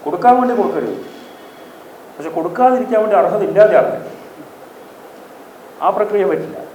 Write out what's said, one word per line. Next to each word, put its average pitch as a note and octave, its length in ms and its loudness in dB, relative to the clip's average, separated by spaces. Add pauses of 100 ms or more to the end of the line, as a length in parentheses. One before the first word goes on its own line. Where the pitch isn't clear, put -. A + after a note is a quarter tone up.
കൊടുക്കാൻ B3 360 4
വേണ്ടി A#3+ 180 0
കൊടുക്കരുത്, C3+ 400 -4 (1120)
പക്ഷെ D3+ 240 -12
കൊടുക്കാതിരിക്കാൻ A#3+ 640 0
വേണ്ടി G3+ 200 2
അർഹത - 260 -2
ഇല്ലാതെ G#3 320 4
ആകരുത്. - 320 -6 (1700)
ആ F3 160 2
പ്രക്രിയ G3+ 340 0
പറ്റില്ല. D#3 280 -6 (160)